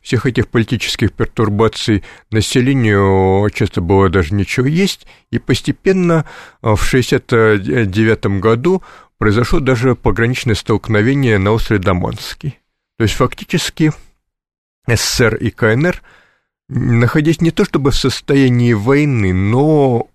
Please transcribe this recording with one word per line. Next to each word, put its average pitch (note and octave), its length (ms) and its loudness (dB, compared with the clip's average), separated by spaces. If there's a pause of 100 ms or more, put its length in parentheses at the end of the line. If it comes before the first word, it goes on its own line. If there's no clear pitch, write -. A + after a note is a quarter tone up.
всех - 240 -4
этих B2 240 -2
политических - 640 -2
пертурбаций. G#2+ 880 -2 (260)
Населению G#2 1200 2
часто - 280 -4
было F#2+ 300 2
даже E2 240 0
нечего G2+ 320 -2
есть. E3+ 420 -2 (240)
И B2 80 -2
постепенно, E3+ 840 0 (360)
а, A2 140 0
в - 80 -2
шестьдесят A#2 760 2 (280)
девятом G#2 520 0
году B2 420 0 (340)
произошло A#2 440 0
даже B2+ 340 0
пограничное A#2 600 -2
столкновение A2 840 0
на G2 160 2
острове A#2 260 0
Даманский. - 800 -4 (380)
То A2+ 80 -2
есть G#2 100 -2
фактически - 800 -2 (960)
С A2+ 120 0
С - 0 -
С - 180 -4
Р - 160 2
и G#2 140 -4
К A2 240 0
Н C#3+ 140 0
Р, - 140 -4 (680)
находясь B2+ 720 0
не D#3+ 100 2
то G#3 140 0
чтобы C#3 260 -2
в - 60 -2
состоянии B2 760 0
войны, A#2 640 0
но B2+ 800 0